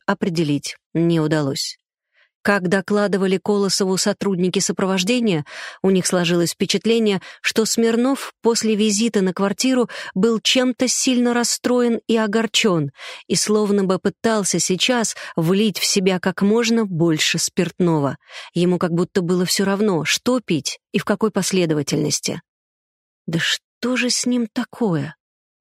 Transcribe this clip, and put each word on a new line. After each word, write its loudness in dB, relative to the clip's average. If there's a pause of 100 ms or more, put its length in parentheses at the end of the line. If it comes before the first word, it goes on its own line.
определить -2 (180)
не 2
удалось. -2 (640)
Как 0
докладывали 0
Колосову 0
сотрудники 0
сопровождения, 0 (360)
у 2
них 2
сложилось 0
впечатление, 0 (200)
что 0
Смирнов 0
после 2
визита 0
на 0
квартиру 0 (260)
был 2
чем-то 0
сильно 2
расстроен 0
и 2
огорчён, 0 (360)
и -2
словно 2
бы 0
пытался -2
сейчас 0 (180)
влить 2
в -2
себя 0
как -2
можно 2
больше 0
спиртного. 0 (360)
Ему 2
как 0
будто 0
было 0
всё 0
равно, 0
что -2
пить -4 (140)
и 0
в -2
какой 0
последовательности. -2 (840)
"Да -2
что -4
же 0
с -2
ним 0
такое?" -4 (460)